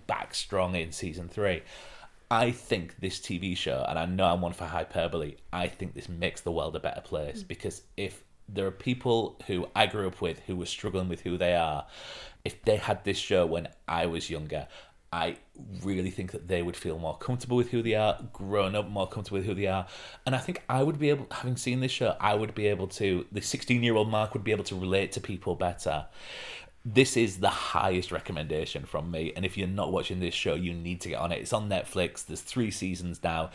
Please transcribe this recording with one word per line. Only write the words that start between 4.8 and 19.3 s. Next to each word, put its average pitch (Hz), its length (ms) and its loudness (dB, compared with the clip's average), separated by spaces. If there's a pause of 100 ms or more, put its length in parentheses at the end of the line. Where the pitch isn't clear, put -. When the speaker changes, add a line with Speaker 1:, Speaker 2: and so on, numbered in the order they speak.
Speaker 1:
I 90 160 0
think - 260 -6
this - 140 -10
makes 87 320 -2
the 87 100 -2
world 80 240 -2
a 80 60 -2
better - 220 -4
place, 76 400 -6
Speaker 2:
Mm. - 60 -14
Speaker 1:
because - 340 -8 (140)
if 95 260 -6 (260)
there 98 180 0
are 95 40 0
people 120 760 2
who 90 300 0
I 107 100 8
grew 98 220 0
up - 120 -6
with 85 200 -2
who 92 160 -4
were 87 100 -4
struggling 92 440 -2
with 85 120 -4
who 87 140 -2
they 87 180 4
are, 80 320 2 (580)
if - 180 -6
they 107 140 6
had 104 280 0
this 98 140 0
show 92 280 4
when 80 220 -2 (180)
I 85 200 2
was 82 240 -2
younger, 76 360 -4 (460)
I 85 240 -2 (460)
really 92 280 0
think 90 220 -6
that 82 160 -10
they 90 140 2
would 87 140 -2
feel 80 220 -4
more 80 200 -4
comfortable 123 400 0
with 120 100 4
who 120 140 0
they 113 140 2
are, 107 220 4 (140)
grown 98 420 2
up 104 140 0
more 101 180 0
comfortable 98 340 -4